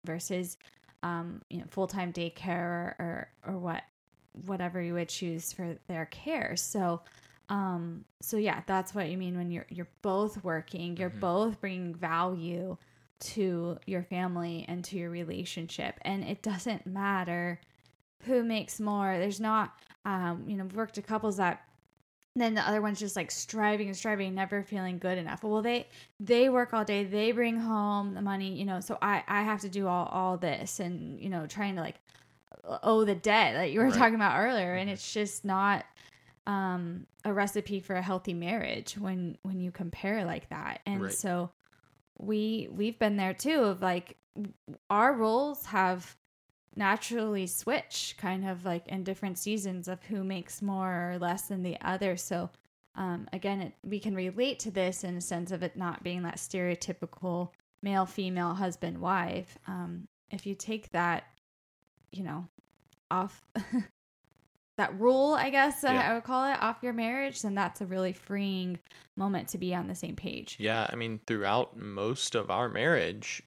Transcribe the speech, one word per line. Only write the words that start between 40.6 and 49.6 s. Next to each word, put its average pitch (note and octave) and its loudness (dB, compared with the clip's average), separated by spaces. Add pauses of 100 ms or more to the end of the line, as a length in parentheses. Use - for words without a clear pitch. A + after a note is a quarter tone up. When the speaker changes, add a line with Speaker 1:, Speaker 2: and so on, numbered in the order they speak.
Speaker 1:
And G3 -2
Speaker 2:
Right. G3 -4
Speaker 1:
so F3 -2 (680)
we, G#3+ 0
we've G#3+ -2
been G#3 4
there F#3+ 2
too, D4 4
of, F#3+ 2
like, F3+ 0 (200)
w-, G#3 -6 (380)
our A3 8
roles B3+ 2
have F#3 2 (600)
naturally G#3+ 2
switched - -2
kind F#3+ -2
of, F3+ -6
like, E3+ -2
in F#3+ -4
different F#3+ -4
seasons F#3+ -4